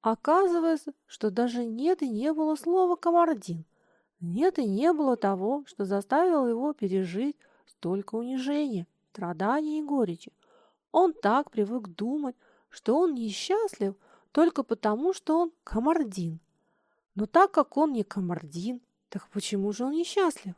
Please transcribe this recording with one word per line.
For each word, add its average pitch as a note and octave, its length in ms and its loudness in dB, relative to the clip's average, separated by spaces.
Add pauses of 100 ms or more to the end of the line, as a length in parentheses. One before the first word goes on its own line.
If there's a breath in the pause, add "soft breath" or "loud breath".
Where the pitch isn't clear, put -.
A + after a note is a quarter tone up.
Оказывается, E4 920 2 (120)
что - 260 -4
даже A#3+ 340 0
нет C#4 360 0
и C4+ 80 -2
не A#3+ 240 -2
было D#4 220 0
слова F4 400 2
«камардин». D#4+ 680 2 (540)
Нет A#3+ 400 0
и B3 60 0
не A#3 280 2
было C#4 220 2
того, G#3 520 -2
что - 180 -6
заставило C4+ 640 2
его B3+ 260 -2
пережить F#3+ 640 -2 (300 soft breath)
столько G3 500 -6
унижения, B3+ 720 -2 (240)
страданий A3 680 -2
и D4+ 40 -4
горечи. B3 480 -2 (600 soft breath)
Он E4+ 220 4
так B3 380 0
привык G#3+ 380 -4
думать, B3+ 460 -6 (340 soft breath)
что - 280 0
он E4+ 160 2
несчастлив A3+ 840 -2 (360 soft breath)
только D#4 320 2
потому, B3 500 0
что D#4+ 260 0
он F4 120 0 (120)
камардин. G#3+ 760 -2 (760)
Но G#3 120 -2
так G4 260 4
как - 260 0
он D4+ 140 2
не A3+ 120 -2
камардин, F3+ 800 -6 (280)
так - 200 -10
почему G3+ 420 -2
же A#3+ 140 -4
он C#4 60 -2
несчастлив? E4 680 0